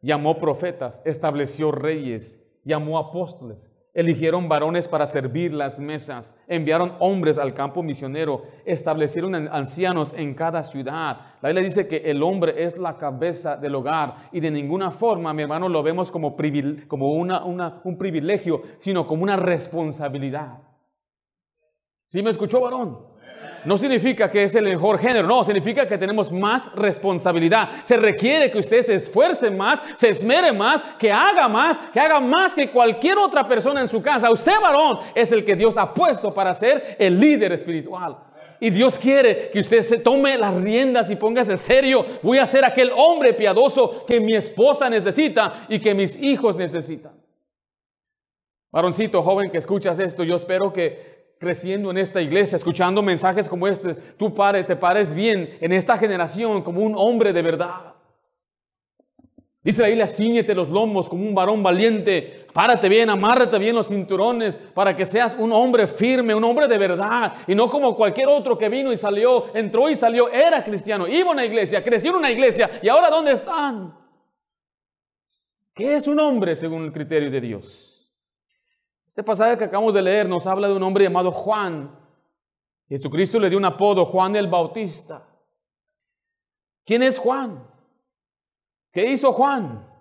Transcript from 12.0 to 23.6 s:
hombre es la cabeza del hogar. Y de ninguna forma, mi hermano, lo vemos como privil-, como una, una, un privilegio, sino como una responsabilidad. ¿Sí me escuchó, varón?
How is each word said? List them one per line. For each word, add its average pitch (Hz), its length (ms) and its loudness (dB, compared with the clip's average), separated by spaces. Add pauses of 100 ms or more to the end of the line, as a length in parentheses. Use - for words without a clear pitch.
hombre 165 420 -2
es 170 140 -6
la 165 200 -8
cabeza 156 600 -6
del 139 160 -6
hogar. 139 580 -6
Y 180 80 -6
de 156 120 -4
ninguna 156 400 -4
forma, 175 420 -2
mi 156 80 -4
hermano, 156 260 -4
lo 165 140 0
vemos 170 300 -4
como 151 260 -6
privil-, 147 500 -4
como 139 260 -4
una, 175 300 -4
una, 175 400 -10
un 180 140 -8
privilegio, 175 640 -4 (160)
sino 180 300 -4
como 160 160 -2
una 196 120 0
responsabilidad. 151 1200 -6 (1500)
¿Sí 185 160 -6
me 220 80 0
escuchó, 226 320 0
varón? 240 560 -8 (480)